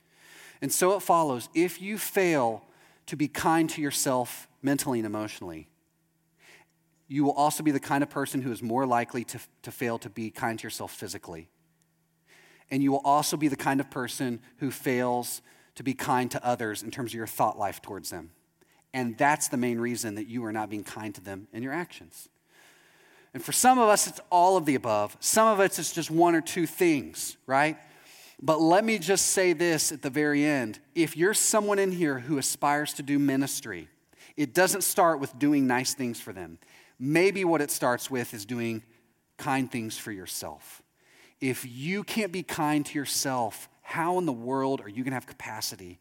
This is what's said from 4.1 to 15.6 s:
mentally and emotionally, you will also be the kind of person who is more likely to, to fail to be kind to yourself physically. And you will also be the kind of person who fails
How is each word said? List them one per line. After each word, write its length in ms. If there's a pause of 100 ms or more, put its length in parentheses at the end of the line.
mentally 380
and 60
emotionally, 640 (1400)
you 160
will 80
also 320
be 80
the 80
kind 240
of 60
person 320
who 100
is 100
more 240
likely 380
to, 160 (220)
to 100
fail 280
to 100
be 200
kind 300
to 40
yourself 280
physically. 560 (1200)
And 140
you 80
will 140
also 320
be 100
the 80
kind 240
of 100
person 520 (160)
who 140
fails 680 (340)